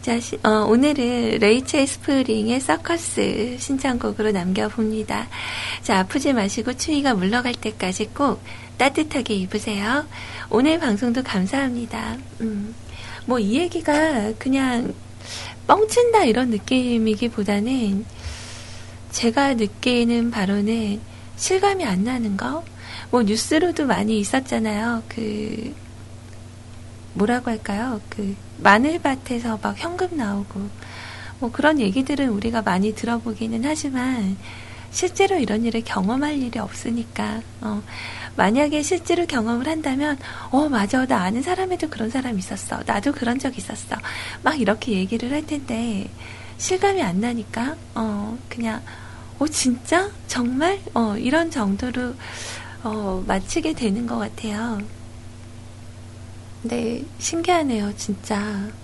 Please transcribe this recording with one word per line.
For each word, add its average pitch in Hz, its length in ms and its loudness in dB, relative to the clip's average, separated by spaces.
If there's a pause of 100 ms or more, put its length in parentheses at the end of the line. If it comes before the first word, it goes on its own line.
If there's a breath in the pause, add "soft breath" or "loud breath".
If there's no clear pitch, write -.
자, 233 160 2
시-, - 240 -6
어, 214 240 6
오늘은 240 720 4
레이첼 262 480 6
스프링의 247 720 2
서커스 262 960 0
신청곡으로 240 760 0
남겨봅니다. 214 960 0 (520 loud breath)
자, 190 180 4
아프지 269 340 2
마시고 220 400 2
추위가 285 400 2
물러갈 233 400 2
때까지 214 540 -2
꼭 - 340 0 (360 loud breath)
따뜻하게 277 580 2
입으세요. 208 680 0 (440 loud breath)
오늘 285 280 6
방송도 247 460 2
감사합니다. 233 960 0 (240)
음, 214 340 -4 (500 loud breath)
뭐, 247 140 2
이 214 180 4
얘기가 302 800 2
그냥 262 560 2 (760 loud breath)
뻥친다 440 580 6
이런 247 240 4
느낌이기보다는 220 1500 2 (1040 loud breath)
제가 269 440 4
느끼는 233 800 2
바로는 208 680 0 (380 loud breath)
실감이 381 480 2
안 185 180 2
나는 226 320 0
거? 277 300 -4 (440 loud breath)
뭐, 247 140 4
뉴스로도 311 640 4
많이 214 340 2
있었잖아요. 226 880 0
그, 214 680 -6 (1400)
뭐라고 240 380 2
할까요? 214 580 -4
그, 196 260 -4 (220)
마늘밭에서 240 1040 4
막 208 160 -2
현금 359 400 -2
나오고, 202 520 -2 (680 loud breath)
뭐, 240 120 -2
그런 302 280 4
얘기들은 262 500 2
우리가 226 320 0
많이 202 340 2
들어보기는 226 720 -2
하지만 254 720 0 (540 loud breath)
실제로 381 460 2
이런 220 280 2
일을 226 180 0
경험할 262 580 0
일이 240 180 -4
없으니까, 220 840 -4 (200)
어, 214 200 -4 (540 loud breath)
만약에 285 460 4
실제로 349 460 2
경험을 240 400 0
한다면, 294 500 0 (340 loud breath)
"어, 294 180 6
맞아. 254 360 2
나 240 160 2
아는 202 200 2
사람에도 359 480 0
그런 220 200 -2
사람 254 300 -2
있었어. - 460 -6
나도 208 260 2
그런 247 280 0
적 262 180 -4
있었어." - 380 -6 (460 loud breath)
막 320 180 2
이렇게 214 340 2
얘기를 226 380 0
할 302 140 -2
텐데, 233 640 -4 (480 loud breath)
실감이 381 460 2
안 185 180 2
나니까, 240 540 -2 (200)
어, 220 420 -2 (120)
그냥, 226 320 -4 (580 loud breath)
"어, 285 80 2
진짜? 311 600 2 (180)
정말?" 262 520 2 (140)
어, 220 240 2
이런 311 340 2
정도로, 240 600 -2 (720 loud breath)
어, 202 440 -2
마치게 247 460 0
되는 233 340 0
것 233 100 -2
같아요. 214 640 -4 (1800)
네, 233 400 -2 (160)
신기하네요, 302 800 0
진짜. 208 720 -4 (140)